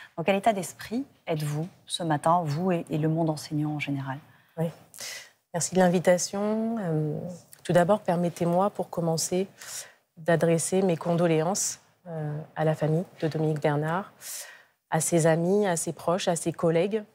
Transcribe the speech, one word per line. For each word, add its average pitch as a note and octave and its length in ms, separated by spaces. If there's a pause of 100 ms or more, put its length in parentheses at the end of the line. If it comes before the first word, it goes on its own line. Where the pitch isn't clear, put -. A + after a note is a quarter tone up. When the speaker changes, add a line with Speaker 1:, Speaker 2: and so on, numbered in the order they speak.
(160)
Speaker 1:
Dans E3+ 80
quel G3 120
état G3+ 180
d'esprit G3+ 500 (220)
êtes-vous D3+ 420 (160)
ce - 180
matin, E3 400
vous E3 300
et, E3+ 160
et D#3+ 80
le D#3 140
monde D#3+ 180
enseignant D3+ 440
en D3+ 60
général ? C3+ 380 (400)
Speaker 2:
Oui. E3 140 (840)
Merci E3+ 220
de F3+ 60
l'invitation. G3 1000
Euh, D#3 380 (460)
tout F3 100
d'abord, F3 260
permettez-moi, F3 680
pour - 180
commencer, E3+ 580 (720)
d'adresser E3 640
mes F#3 160
condoléances, E3+ 840 (260)
euh, D#3 280 (200)
à D#3 100
la D#3 100
famille D#3 300 (160)
de E3 80
Dominique D#3 320
Bernard, D#3 540 (760)
à D#3+ 120
ses E3 260
amis, F3 400
à F3 100
ses E3 160
proches, F3 360
à E3+ 80
ses E3 160
collègues. F3 500 (120)